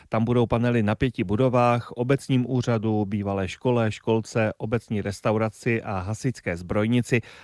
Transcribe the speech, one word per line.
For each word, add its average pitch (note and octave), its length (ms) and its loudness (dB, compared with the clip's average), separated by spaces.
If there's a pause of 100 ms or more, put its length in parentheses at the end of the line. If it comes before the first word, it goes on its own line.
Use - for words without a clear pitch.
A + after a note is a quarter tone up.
Tam A2+ 160 0
budou A#2+ 220 4
panely A#2+ 360 2
na G#2 120 2
pěti B2 300 -2
budovách, A#2+ 680 2
obecním B2+ 580 0
úřadu, A2+ 540 0
bývalé G2 440 -2
škole, A#2 440 0
školce, A2+ 640 0
obecní A2 420 -4
restauraci A2 840 -2
a G2+ 160 -6
hasičské G2+ 580 -6
zbrojnici. G#2+ 640 0 (240)